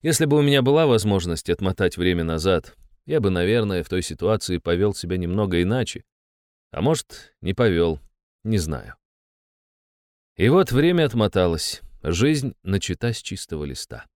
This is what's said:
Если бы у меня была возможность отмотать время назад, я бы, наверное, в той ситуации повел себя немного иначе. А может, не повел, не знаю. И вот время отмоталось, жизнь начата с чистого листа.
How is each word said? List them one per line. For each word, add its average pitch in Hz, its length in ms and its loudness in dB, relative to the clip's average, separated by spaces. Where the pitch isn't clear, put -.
Если 160 220 2
бы 147 120 4
у 147 60 4
меня 143 180 4
была 143 240 4
возможность 98 640 0
отмотать 92 480 0
время 87 260 0
назад, 82 520 -2
я 156 120 0
бы, 101 120 0
наверное, 95 520 0
в - 60 -12
той 92 140 -2
ситуации 90 560 -2
повел 92 340 0
себя 87 240 -6
немного 90 440 0
иначе. 110 420 -2
А 78 100 -6
может, - 600 -4
не 92 140 -4
повел, 85 440 2
не 107 160 0
знаю. 76 360 -8
И 98 140 2
вот 180 220 4
время 160 340 4
отмоталось, 95 760 0
жизнь 131 580 0
начата 98 520 -2
с - 80 -8
чистого 80 420 -10
листа. 64 420 -12